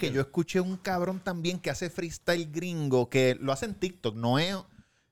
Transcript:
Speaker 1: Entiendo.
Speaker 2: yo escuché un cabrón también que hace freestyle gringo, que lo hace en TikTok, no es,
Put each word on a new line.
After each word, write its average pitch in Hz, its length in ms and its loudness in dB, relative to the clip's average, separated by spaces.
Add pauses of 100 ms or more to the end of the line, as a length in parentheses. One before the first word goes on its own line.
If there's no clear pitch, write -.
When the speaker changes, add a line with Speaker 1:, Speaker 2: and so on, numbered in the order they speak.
Speaker 1:
Entiendo. 131 100 0
Speaker 2:
yo 135 60 2
escuché 170 380 0
un 185 160 -2
cabrón 185 440 -2
también 175 400 -2
que 156 100 -4
hace 165 200 -4
freestyle 170 600 -2
gringo, 151 580 0
que 127 320 4
lo 135 120 0
hace 135 140 -2
en 101 100 -4
TikTok, 147 400 -4
no 120 240 2
es, 185 160 0 (560)